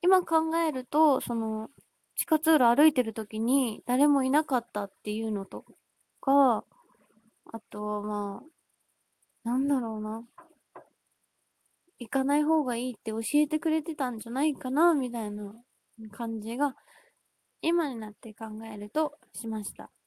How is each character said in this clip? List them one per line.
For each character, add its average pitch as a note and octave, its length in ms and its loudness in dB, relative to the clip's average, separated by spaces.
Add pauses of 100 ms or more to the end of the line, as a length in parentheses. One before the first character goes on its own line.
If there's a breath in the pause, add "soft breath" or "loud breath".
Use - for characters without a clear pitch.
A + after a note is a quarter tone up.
今 F4+ 240 4
考 D#4+ 320 0
え E4 160 0
る B3+ 140 -6
と、 D4 340 4
そ A#3+ 140 -6
の、 A3 360 -4 (460)
地 - 80 -6
下 D#4 140 2
通 D#4+ 140 2
路 B3 220 6
歩 C#4+ 120 6
い D#4 80 4
て B3+ 80 2
る A3 100 -2
時 G#3+ 260 -8
に A#3+ 460 0
誰 C4 240 4
も C#4 160 4
い C4 60 0
な D4+ 140 2
か C4+ 140 0
っ A#3 140 -6
た G#3 120 -4
っ G3 80 -14 (100)
て G#3 100 -6
い G#3+ 100 -4
う A3 80 -4
の G3 140 -4
と G#3 220 -14 (540)
か、 C4+ 440 4 (840 soft breath)
あ A3+ 100 -10 (100)
と G#3 140 -8
は、 G#3 180 -4
ま G#3 400 -6 (1000)
あ、 A#3 40 -4
な A#3+ 80 0
ん C4+ 100 0
だ C#4 140 2
ろ A3+ 180 -4
う - 40 -6
な。 A3 240 -6 (1700)
行 A3+ 120 -10
か C4+ 120 0
な C#4 140 2
い D4+ 80 2
方 D#4 200 2
が B3 120 -2
い B3+ 140 -4
い - 20 -8
っ - 100 -8
て A3 100 -4
教 A3 80 -4 (140)
え D4 120 4
て D#4 120 -2
く D#4 120 -2
れ D#4 120 0
て D4+ 120 -6
た B3+ 160 -2
ん A#3 80 -8
じ A3 100 -12
ゃ A3+ 40 -8
な C4 120 0
い D4+ 100 2
か B3+ 160 -6
な、 D#4+ 240 4
み C4 160 -2
た A#3 140 -6
い G#3 60 -4
な G#3 240 -8 (580)
感 A3+ 280 -6
じ A3+ 160 -6
が、 C4+ 200 0 (840 soft breath)
今 E4+ 260 2
に B3+ 80 -6
な A3 140 -8
っ - 40 -16
て G#3+ 200 -14
考 A3+ 120 -10 (200)
え A3 100 -10
る G#3 140 -10
と D4+ 280 -2 (140)
し - 160 -10
ま G#3+ 160 -4
し - 80 -12
た。 - 180 -14 (160)